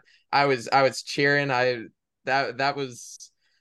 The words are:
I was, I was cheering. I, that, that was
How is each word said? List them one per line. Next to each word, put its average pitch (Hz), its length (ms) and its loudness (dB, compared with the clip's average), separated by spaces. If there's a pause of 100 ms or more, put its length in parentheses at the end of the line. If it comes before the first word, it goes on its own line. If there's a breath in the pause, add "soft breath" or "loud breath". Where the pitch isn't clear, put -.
(300 soft breath)
I 143 140 4
was, 131 240 0
I 135 140 4
was 127 200 2
cheering. 143 480 0
I, 123 340 0 (400)
that, 131 340 -2
that 135 180 -2
was - 540 -12 (300)